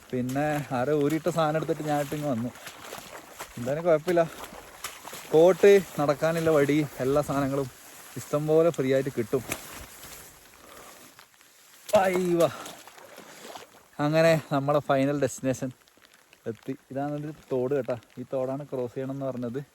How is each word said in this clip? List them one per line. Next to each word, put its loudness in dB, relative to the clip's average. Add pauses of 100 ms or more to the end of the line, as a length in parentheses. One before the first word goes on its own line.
(100)
പിന്നെ -2 (340)
ആരോ 0 (120)
ഊരിയിട്ട -2 (100)
സാധനം 0
എടുത്തിട്ട് -4
ഞാൻ 0
ഇട്ടിങ്ങ് -6
വന്നു. -4 (1080)
എന്തായാലും -4
കുഴപ്പമില്ല, 4 (1080)
കോട്ട്, 8 (300)
നടക്കാനുള്ള 0
വടി, 4 (280)
എല്ലാ 2
സാധനങ്ങളും -2 (500)
ഇഷ്ടംപോലെ 2
ഫ്രീ 0
ആയിട്ട് 0
കിട്ടും. -2 (2500)
അയ്യോ, 2 (1600)
അങ്ങനെ 4 (240)
നമ്മളെ 0
ഫൈനൽ 2
ഡെസ്റ്റിനേഷൻ -4 (800)
എത്തി. -12 (180)
ഇതാണ് -8
ഒരു -10 (200)
തോട് -2
കേട്ടോ, -4 (240)
ഈ -12 (100)
തോടാണ് -4
ക്രോസ് -6
ചെയ്യണമെന്ന് -8
പറഞ്ഞത്. -6 (140)